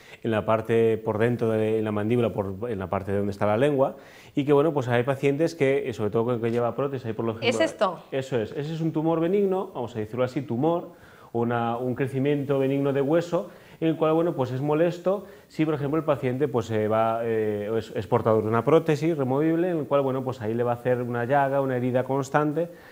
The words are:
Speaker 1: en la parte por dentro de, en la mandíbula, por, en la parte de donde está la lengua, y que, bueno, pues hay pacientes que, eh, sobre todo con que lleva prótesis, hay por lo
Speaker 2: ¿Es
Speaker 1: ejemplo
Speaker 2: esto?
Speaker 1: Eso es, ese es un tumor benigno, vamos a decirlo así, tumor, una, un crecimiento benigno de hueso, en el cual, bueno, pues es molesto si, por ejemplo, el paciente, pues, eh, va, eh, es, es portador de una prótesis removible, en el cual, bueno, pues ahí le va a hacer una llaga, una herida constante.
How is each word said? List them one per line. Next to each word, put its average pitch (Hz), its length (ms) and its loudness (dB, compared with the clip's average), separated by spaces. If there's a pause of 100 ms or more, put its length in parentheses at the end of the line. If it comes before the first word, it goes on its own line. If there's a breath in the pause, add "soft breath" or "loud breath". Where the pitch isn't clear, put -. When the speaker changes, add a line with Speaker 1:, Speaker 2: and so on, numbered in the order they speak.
(240 loud breath)
Speaker 1:
en 117 80 -2
la 107 160 0
parte 113 520 2
por 107 200 -4
dentro 117 320 0
de, 110 280 0
en 107 60 -2
la 107 80 -2
mandíbula, 107 400 0
por, 98 380 -6
en 101 80 -4
la 92 100 -4
parte 98 240 -2
de 101 60 2
donde 101 140 -2
está 104 140 -2
la 104 120 2
lengua, 139 380 2 (380 loud breath)
y 143 100 0
que, 143 100 4
bueno, 147 180 4
pues 131 160 -2
hay 120 140 4
pacientes 139 520 0
que, 135 340 0
eh, 117 40 -4
sobre 104 180 -2
todo 113 140 0
con 120 160 0
que 117 100 0
lleva 117 240 -2
prótesis, 135 320 -4
hay 110 60 -4
por 117 140 -4
lo 113 60 -2
Speaker 2:
¿Es 226 280 -2
Speaker 1:
ejemplo 320 40 4
Speaker 2:
esto? 190 460 -2
Speaker 1:
Eso 131 300 -2
es, 104 120 -4
ese 156 220 -6
es 160 60 -6
un 160 120 0
tumor 160 280 0
benigno, 190 540 0
vamos 120 200 -8
a 117 40 -4
decirlo 120 260 -2
así, 123 160 -4
tumor, 156 520 -2 (400 loud breath)
una, 117 440 0
un 127 180 -2
crecimiento 135 640 0
benigno 139 360 0
de 139 80 2
hueso, 170 480 0 (300 loud breath)
en 160 80 2
el 156 80 0
cual, 156 160 2
bueno, 165 220 2
pues 127 160 0
es 127 100 -4
molesto 175 640 0 (240 loud breath)
si, - 160 0
por 156 80 0
ejemplo, 143 260 0
el 151 60 -2
paciente, 135 440 0
pues, 123 220 -2
eh, 107 160 2
va, 113 360 2
eh, 107 560 0
es, 110 160 -6
es 110 120 -4
portador 110 360 4
de 107 80 -2
una 113 120 2
prótesis 156 540 2
removible, 156 540 0
en 165 80 -2
el 139 80 -4
cual, 139 160 2
bueno, 131 200 0
pues 120 200 -6
ahí 110 100 -2
le 120 120 0
va 120 80 0
a - 20 0
hacer 123 260 0
una 120 240 -4
llaga, 139 380 2
una 127 160 -2
herida 123 260 0
constante. 147 640 0 (240 loud breath)